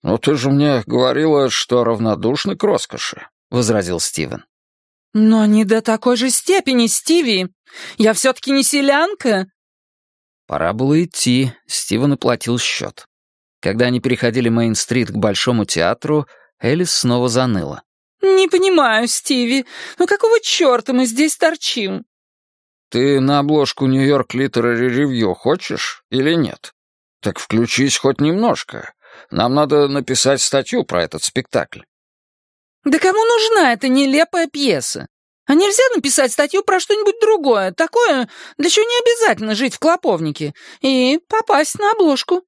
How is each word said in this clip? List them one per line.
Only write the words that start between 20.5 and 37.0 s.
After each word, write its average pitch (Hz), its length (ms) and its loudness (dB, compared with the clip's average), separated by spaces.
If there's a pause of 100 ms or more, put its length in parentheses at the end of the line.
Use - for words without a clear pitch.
мы 254 140 2
здесь 262 320 0
торчим?» 226 680 -2 (880)
«Ты 135 260 2
на 139 200 2
обложку 143 480 0
New 135 180 2
York 139 300 0
Literary 120 520 0
Review 123 460 0
хочешь - 800 -6
или 135 240 0
нет? - 380 -4 (480)
Так - 180 -6
включись 117 580 0
хоть 135 240 0
немножко. 185 720 -2 (380)
Нам 123 240 0
надо 147 320 2
написать 139 540 -2
статью 165 420 -2
про 87 180 -4
этот 78 220 -8
спектакль». - 580 -6 (1000)
«Да 294 160 2
кому 381 260 2
нужна 440 480 2
эта 233 140 -4
нелепая 285 600 2
пьеса? 254 600 -4 (400)
А 277 80 4
нельзя 403 280 4 (120)
написать 269 380 0
статью 302 300 0
про 381 160 2
что-нибудь 415 400 0